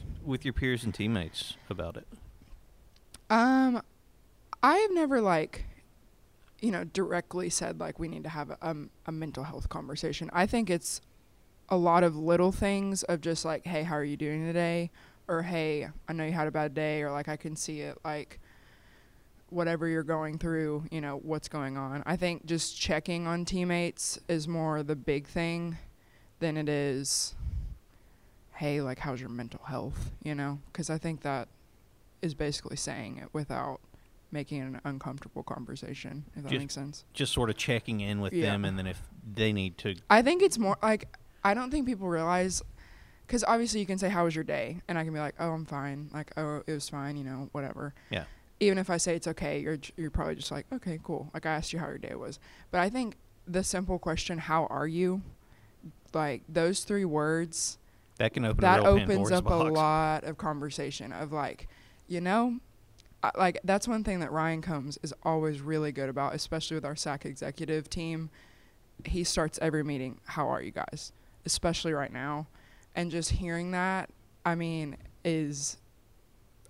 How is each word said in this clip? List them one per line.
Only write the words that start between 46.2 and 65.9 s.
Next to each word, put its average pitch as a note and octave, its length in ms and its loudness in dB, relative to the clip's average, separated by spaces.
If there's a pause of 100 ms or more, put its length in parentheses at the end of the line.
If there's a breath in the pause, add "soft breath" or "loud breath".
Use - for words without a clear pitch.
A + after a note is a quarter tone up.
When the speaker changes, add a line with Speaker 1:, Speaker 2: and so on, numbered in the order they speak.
Speaker 2:
"Oh, D3+ 300 -4
it D#3 80 -4
was D3 160 -4
fine," C#3+ 260 -6
you C#3+ 80 -6
know, C3 280 -8
whatever. C#3+ 420 -6 (160 soft breath)
Speaker 1:
Yeah. E2+ 160 -2 (340 soft breath)
Speaker 2:
Even G3 180 6
if F#3+ 120 -2
I F3 80 2
say E3+ 180 2
it's E3+ 120 -4
okay, D3+ 320 -2
you're D3+ 180 -2
j-, - 180 -12
you're D#3 160 -4
probably D#3 240 0
just - 160 -8
like, C#3+ 200 -6
"Okay, F3+ 320 -6
cool." D3 300 -6
Like, D#3+ 120 -8
I D#3+ 80 0
asked D#3 180 -4
you E3 80 -4
how E3 80 -4
your - 100 -8
day - 180 -10
was. - 240 -10 (320 soft breath)
But F3+ 100 4
I F#3 80 4
think A#3 260 -2 (300)
the F#3 180 0
simple F#3 360 0
question, E3 400 -2
"How D#3 280 2
are C#3+ 200 0
you?" F3+ 340 2 (920 soft breath)
like, D3 360 0
those E3+ 360 2
three G3+ 200 0
words, D#3+ 720 0 (400 soft breath)
Speaker 1:
That A2+ 160 2
can - 120 2
open A2 180 6
a F#3+ 40 10
Speaker 2:
that F#3 120 10
Speaker 1:
real G#3 80 8
Speaker 2:
opens G3+ 200 10
Speaker 1:
Pandora's G3 260 4
Speaker 2:
up F3+ 120 4
Speaker 1:
box. E3 240 4
Speaker 2:
a - 40 2
lot D#3 500 4
of D#3 140 -6
conversation C#3+ 720 -4
of, C#3+ 220 -6
like, - 340 -4 (400 soft breath)
you F3 140 -2
know, A#3 380 2 (600)
I, - 160 2
like, F3+ 280 4
that's G3 220 2
one A3 180 0
thing G3 140 0
that D3+ 120 -4
Ryan D#3+ 300 2
Combs D3 420 -4
is D3+ 100 -8 (100)
always D#3 360 2
really D3+ 320 0